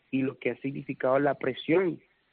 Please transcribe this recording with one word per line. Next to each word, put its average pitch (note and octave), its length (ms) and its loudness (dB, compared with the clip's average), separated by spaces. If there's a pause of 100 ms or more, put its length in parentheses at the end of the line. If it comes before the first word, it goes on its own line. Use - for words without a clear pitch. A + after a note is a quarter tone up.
(100)
y C3 120 0
lo C3 160 -2
que B2 120 -2
ha A2+ 100 -4
significado C3+ 600 -2
la C#3 140 2
presión D#3 680 0 (320)